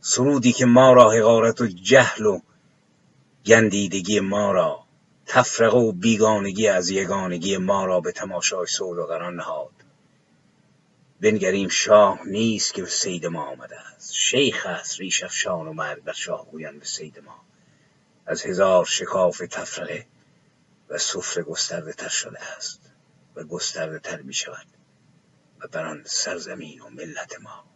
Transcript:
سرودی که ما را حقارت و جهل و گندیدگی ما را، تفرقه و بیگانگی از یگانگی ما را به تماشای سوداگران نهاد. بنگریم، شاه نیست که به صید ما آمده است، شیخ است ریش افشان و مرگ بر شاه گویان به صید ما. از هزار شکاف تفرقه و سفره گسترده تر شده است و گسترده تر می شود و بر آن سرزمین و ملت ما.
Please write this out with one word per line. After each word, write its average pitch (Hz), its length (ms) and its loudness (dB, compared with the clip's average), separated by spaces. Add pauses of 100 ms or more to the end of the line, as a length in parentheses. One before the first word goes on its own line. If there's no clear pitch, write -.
سرودی 127 520 2
که 127 140 2
ما 127 260 8
را 123 180 10
حقارت 113 500 4
و 120 60 0
جهل 107 600 4
و 95 140 0 (1040)
گندیدگی 101 760 2
ما 98 320 0
را، 87 320 0 (420)
تفرقه 113 520 2
و 113 140 2
بیگانگی 104 760 2
از 92 220 0
یگانگی 95 680 -2
ما 95 280 0
را 92 160 0
به 87 120 -6
تماشای 92 540 -4
سوداگران 85 680 -6
نهاد. 80 380 -10 (1500)
بنگریم، 98 480 0
شاه 104 580 6
نیست 107 480 -2
که 98 80 -8
به 87 60 -10
صید 90 380 -6
ما 82 180 -6
آمده - 360 -16
است، - 340 -20
شیخ - 520 0
است - 340 -10
ریش 92 220 -4
افشان - 460 -6
و - 40 -12
مرگ - 300 -8
بر - 100 -10
شاه - 380 -10
گویان - 280 -16
به - 60 -20
صید - 340 -12
ما. - 260 -20 (800)
از - 160 -6
هزار 92 420 2
شکاف 90 680 -2
تفرقه - 560 -12 (840)
و - 80 -8
سفره - 440 -6
گسترده 85 500 -8
تر - 160 -14
شده - 340 -8 (140)
است - 240 -14 (560)
و - 80 -14
گسترده 78 540 -8
تر - 220 -12
می 65 140 -18
شود - 320 -10 (960)
و - 80 -18
بر - 180 -8
آن 78 200 -12
سرزمین 80 760 -10
و - 80 -20
ملت - 520 -14
ما. - 240 -20 (120)